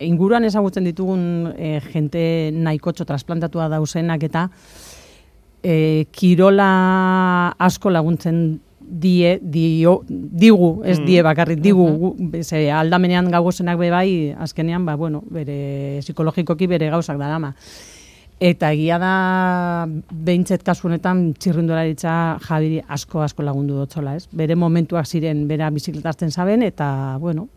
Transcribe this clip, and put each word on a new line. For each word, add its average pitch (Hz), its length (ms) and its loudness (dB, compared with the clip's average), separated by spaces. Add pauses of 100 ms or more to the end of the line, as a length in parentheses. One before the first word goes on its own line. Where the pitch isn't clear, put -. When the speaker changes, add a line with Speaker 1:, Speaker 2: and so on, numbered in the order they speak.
Speaker 1:
inguruan 190 440 2
ezagutzen 196 400 0
ditugun, 175 720 -2
e, 156 240 -4
jente 165 720 -2
nahikotxo 160 540 -2
trasplantatua 160 640 -4
dausenak 156 560 -2
eta, 165 260 -2 (1120)
e, 156 500 2
kirola 185 1500 4
asko 180 320 2
laguntzen 165 720 0 (240)
die, 180 560 2
dio, 165 680 2
digu, 175 760 4
ez 180 160 2
Speaker 2:
Mm. 147 60 -2
Speaker 1:
die 175 160 6
bakarrik, 160 380 2
digu, 185 280 6
Speaker 3:
Mhm. 156 100 2 (320)
Speaker 1:
gu-, 165 140 -6
ze 151 260 0
aldamenean 180 600 2
gaugozenak 175 480 0
be 175 120 0
bai, 175 480 0
azkenean, 165 460 -4
ba, 151 100 -2
bueno, 151 360 -4
bere 143 720 -8
psikologikoki 165 640 -2
bere 160 240 0
gauzak 160 280 -2
darama. 147 360 -6 (840)
Eta 170 320 2
egia 156 260 0
da, 185 880 0 (240)
behintzet 175 520 0
kasu 180 260 -2
honetan, 175 460 0
txirrindularitza 165 1080 -2
Javi 156 460 -2
asko, 151 340 -6
asko 151 200 -4
lagundu 143 320 -4
dotzola, 139 420 -6
ez? 180 160 -14
Bere 160 240 -2
momentuak 170 500 0
ziren, 151 420 -2
bera 156 220 -2
bizikleta 151 400 -6
hartzen 156 200 -4
zaben, 196 320 0
eta, 135 580 -4
bueno, 170 360 -6